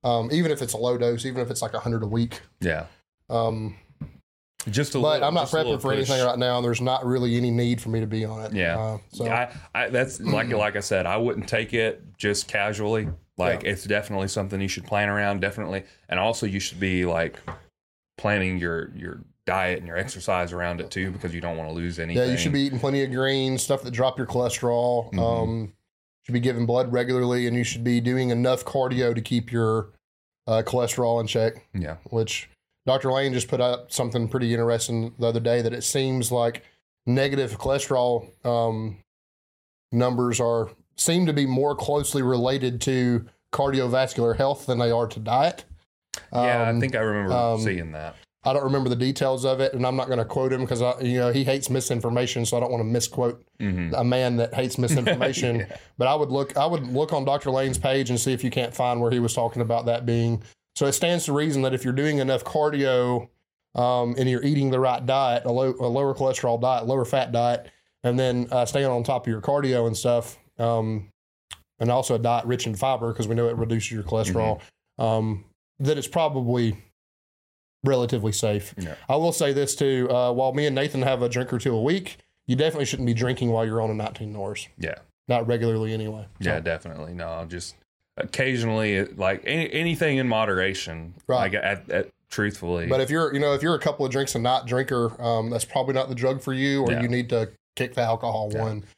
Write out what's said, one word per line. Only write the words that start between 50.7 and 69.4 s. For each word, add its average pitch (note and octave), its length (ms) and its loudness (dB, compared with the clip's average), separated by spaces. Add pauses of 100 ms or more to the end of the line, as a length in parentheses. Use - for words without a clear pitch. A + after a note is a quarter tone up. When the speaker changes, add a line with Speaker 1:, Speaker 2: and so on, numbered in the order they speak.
Speaker 1:
I, B2 200 2
you B2 180 0
know, B2 120 2
he C3+ 120 2
hates C3+ 260 0
misinformation, A#2+ 760 0
so A#2+ 120 0
I - 20 2
don't B2 120 0
wanna A#2 140 0
misquote A#2+ 580 0 (160)
Speaker 2:
Mm-hmm. F2+ 340 -2
Speaker 1:
a B2+ 100 0
man B2 340 2
that A#2 180 0
hates C3 240 -2
misinformation. B2 800 2
Speaker 2:
<laughs> G2+ 100 -6
Yeah. - 80 -14 (220)
Speaker 1:
But B2 80 4
I C#3+ 80 4
would D3 160 0
look, C#3 260 -2
I C#3+ 80 4
would D#3 220 0
look B2+ 260 0
on C#3+ 120 0
Doctor C#3 260 0
Lane's C3+ 260 0
page C3+ 320 2
and B2 100 2
see C3 140 0
if A#2+ 100 -4
you C3 60 0
can't A#2 240 -2
find B2 260 2
where A#2+ 120 2
he B2 80 2
was A#2 160 0
talking A#2+ 260 0
about A#2 240 0
that A#2+ 220 0
being. A#2 340 2 (340)
So C#3+ 120 2
it C#3 60 2
stands E3+ 320 0
to D3 80 0
reason D3 280 2
that C3 140 2
if B2 80 -4
you're B2+ 100 0
doing D3 240 2
enough C3 260 0
cardio, C3 840 2 (480)
um, B2 420 2
and B2+ 100 2
you're B2+ 160 2
eating C#3+ 280 2
the C3 80 2
right B2+ 260 2
diet, B2+ 400 2
a B2 60 0
low, B2+ 280 0
a B2+ 80 -2
lower C3+ 280 0
cholesterol C3 440 0
diet, A#2+ 280 2
lower C3 180 2
fat B2+ 260 0
diet, A#2+ 380 0 (340)
and B2 160 2
then, B2 320 2
uh, B2 140 4
staying C#3 220 0
on B2 160 0
top B2+ 240 -2
of A#2+ 40 0
your A2 100 -2